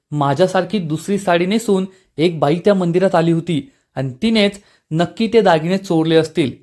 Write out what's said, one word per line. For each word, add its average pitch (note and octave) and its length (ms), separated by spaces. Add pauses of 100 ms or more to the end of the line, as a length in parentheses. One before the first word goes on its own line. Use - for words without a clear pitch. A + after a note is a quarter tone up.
(100)
माझ्यासारखी E3+ 680
दुसरी E3 400
साडी F3+ 280
नेसून G3 400 (320)
एक D#3+ 200
बाई D3 260
त्या G3+ 100
मंदिरात F#3 400
आली E3 180
होती E3 380 (240)
आणि C3+ 180 (100)
तिनेच G#3+ 380 (320)
नक्की E3+ 400
ते A#3 80
दागिने F3+ 380
चोरले D#3+ 380
असतील." D#3+ 360 (100)